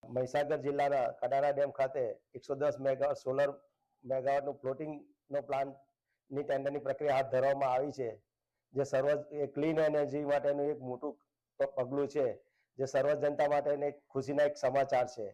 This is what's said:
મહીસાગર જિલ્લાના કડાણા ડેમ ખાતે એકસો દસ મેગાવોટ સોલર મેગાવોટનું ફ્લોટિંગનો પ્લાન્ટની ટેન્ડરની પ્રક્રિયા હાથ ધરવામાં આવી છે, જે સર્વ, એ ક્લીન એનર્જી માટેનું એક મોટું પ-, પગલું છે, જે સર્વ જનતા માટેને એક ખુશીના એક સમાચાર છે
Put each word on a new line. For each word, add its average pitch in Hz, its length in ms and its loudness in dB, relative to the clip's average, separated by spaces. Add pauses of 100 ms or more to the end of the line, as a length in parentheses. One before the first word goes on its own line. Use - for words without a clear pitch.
મહીસાગર 131 540 -2
જિલ્લાના 143 560 0
કડાણા 135 380 0
ડેમ 139 200 0
ખાતે 135 320 -2 (320)
એકસો 139 200 -6
દસ 131 240 0
મેગાવોટ 135 380 0
સોલર 139 340 0 (540)
મેગાવોટનું 139 500 -2
ફ્લોટિંગનો 143 880 -8
પ્લાન્ટની 139 1000 -8
ટેન્ડરની 139 340 -2
પ્રક્રિયા 139 380 0
હાથ 135 160 2
ધરવામાં 135 400 2
આવી 135 200 0
છે, 123 160 -4 (680)
જે 135 100 0
સર્વ, 135 240 2 (240)
એ 147 140 -4
ક્લીન 156 320 0
એનર્જી 147 460 2
માટેનું 143 460 0
એક 147 100 -4
મોટું 127 340 -6 (460)
પ-, 185 160 0
પગલું 135 320 -2
છે, 139 180 0 (520)
જે 131 80 0
સર્વ 139 280 2
જનતા 147 340 2
માટેને 143 380 2
એક 143 100 -2 (120)
ખુશીના 139 360 2
એક 147 120 2
સમાચાર 131 500 2
છે 113 280 -10